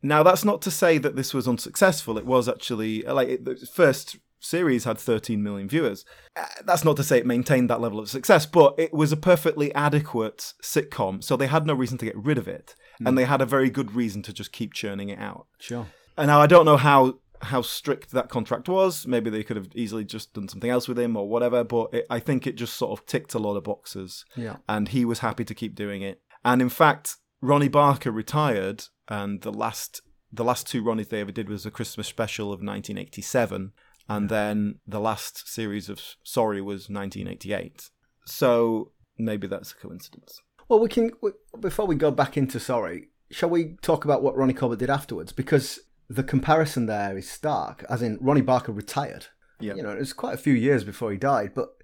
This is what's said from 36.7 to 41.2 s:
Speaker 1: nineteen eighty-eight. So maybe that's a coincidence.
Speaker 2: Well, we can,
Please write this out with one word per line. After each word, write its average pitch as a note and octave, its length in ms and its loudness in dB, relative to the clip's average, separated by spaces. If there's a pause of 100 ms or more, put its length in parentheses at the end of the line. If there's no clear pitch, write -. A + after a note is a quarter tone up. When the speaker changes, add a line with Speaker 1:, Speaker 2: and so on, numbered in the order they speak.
Speaker 1:
nineteen G2 380 -8
eighty-eight. - 640 -10 (340)
So A#2 680 2 (280)
maybe G#2+ 260 -4
that's F#2 280 -10
a - 20 -20
coincidence. - 680 -20 (260)
Speaker 2:
Well, A3 120 6
we A3+ 100 2
can, A3+ 220 0 (100)